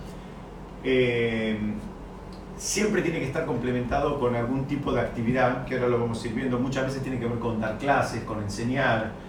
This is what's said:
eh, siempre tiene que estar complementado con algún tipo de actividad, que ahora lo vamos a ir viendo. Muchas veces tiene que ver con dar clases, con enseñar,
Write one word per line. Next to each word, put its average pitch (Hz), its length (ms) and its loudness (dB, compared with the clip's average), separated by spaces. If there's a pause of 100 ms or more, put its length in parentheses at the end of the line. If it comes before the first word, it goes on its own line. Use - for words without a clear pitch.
(840)
eh, 117 720 4 (1000)
siempre 196 440 2
tiene 160 180 0
que 135 60 -2
estar 160 200 -2
complementado 123 760 0
con 120 160 2
algún 127 300 0
tipo 127 280 -2
de 120 80 2
actividad, 120 640 2
que 127 100 -2
ahora 123 140 2
lo 120 100 4
vamos 117 240 0
a 120 40 -2
ir 110 60 -2
viendo. 123 260 2
Muchas 131 260 0
veces 131 160 -2
tiene 127 180 -2
que 117 80 0
ver 117 120 0
con 110 200 0
dar 107 180 -2
clases, 139 460 2
con 107 180 -4
enseñar, 113 680 2 (180)